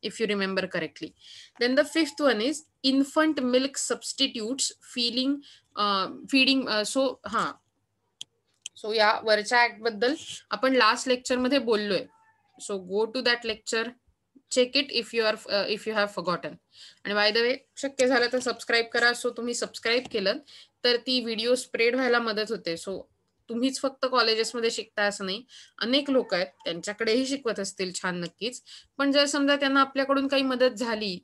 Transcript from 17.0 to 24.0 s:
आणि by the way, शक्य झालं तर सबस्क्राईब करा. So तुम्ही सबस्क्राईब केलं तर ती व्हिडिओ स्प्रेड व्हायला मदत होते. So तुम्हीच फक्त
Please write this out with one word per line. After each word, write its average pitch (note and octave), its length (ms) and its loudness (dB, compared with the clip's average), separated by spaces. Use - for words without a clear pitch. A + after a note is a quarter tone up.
आणि G3 100 -4
by G#3 180 4
the A3+ 100 2
way, B3 140 2
शक्य C4+ 320 0
झालं A#3+ 260 4
तर B3+ 60 0
सबस्क्राईब A#3 460 -2
करा. A#3+ 260 2
So A#3+ 260 -4
तुम्ही A#3+ 160 -4
सबस्क्राईब A#3+ 580 -2
केलं G#3 260 0
तर B3 120 4
ती B3+ 240 0
व्हिडिओ A3+ 360 -2
स्प्रेड A#3+ 400 0
व्हायला B3 240 2
मदत G#3+ 300 -2
होते. F3+ 260 -6
So F#3+ 260 -10
तुम्हीच B3+ 320 -2
फक्त C4+ 300 -4